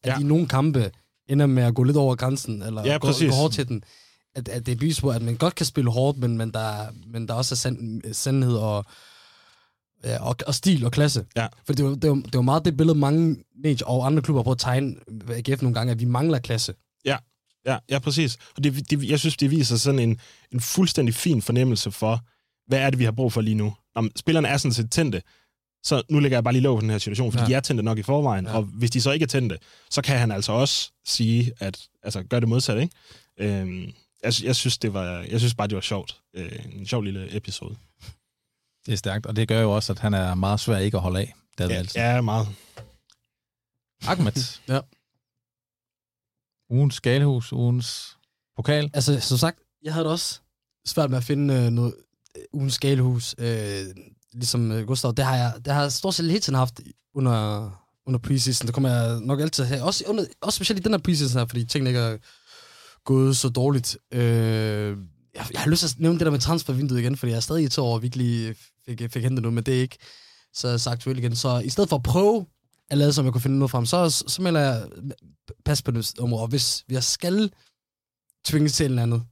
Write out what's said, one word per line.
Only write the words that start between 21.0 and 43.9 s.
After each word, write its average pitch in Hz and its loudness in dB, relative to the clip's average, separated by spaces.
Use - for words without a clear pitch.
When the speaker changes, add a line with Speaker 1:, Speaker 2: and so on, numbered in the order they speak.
Speaker 2:
fin 143 2
fornemmelse 120 0
for, 113 -2
hvad 131 2
er 135 2
det, 135 0
vi 123 4
har 113 2
brug 120 0
for 117 0
lige 110 0
nu. 104 0
Nå, 113 -2
men 110 0
spillerne 160 2
er 139 2
sådan 131 0
set 113 -2
tændte, 123 0
så 139 2
nu 151 4
lægger 139 4
jeg 117 2
bare 123 2
lige 127 4
låg 131 4
på - 0
den 107 0
her 107 0
situation, 107 -2
fordi 123 2
Speaker 1:
Ja. 113 4
Speaker 2:
de 127 4
er 135 2
tændte 127 -2
nok 110 0
i 104 -4
forvejen, 127 0
Speaker 1:
Ja. 110 -6
Speaker 2:
og 110 0
hvis 113 0
de 123 0
så 135 2
ikke 151 0
er 147 2
tændte, 120 -2
så 143 -2
kan 135 0
han 117 2
altså 101 -2
også 127 0
sige, 117 2
at, 95 -8
altså, 101 -6
gør 120 0
det 117 2
modsatte, 117 0
ikke? 175 -4
Øhm, 92 -8
jeg, 113 -2
jeg 123 0
synes, - -2
det 107 -4
var, 90 -6
jeg 113 0
synes 120 2
bare, 104 -2
det 107 -4
var 92 -4
sjovt. - -8
Øh, 90 -10
en 98 -14
sjov 117 -2
lille 98 -6
episode. 104 -10
Speaker 3:
Det 117 -2
er 104 0
stærkt, 101 -4
og 107 -4
det 110 2
gør 113 2
jo 107 4
også, 107 0
at 90 -4
han 104 0
er 92 0
meget 98 0
svær 107 0
ikke 101 0
at 90 0
holde 92 -2
af, - -6
David 90 0
Speaker 2:
Ja, 92 -2
Speaker 3:
Nielsen. 92 -6
Speaker 2:
ja, 120 2
meget. 110 0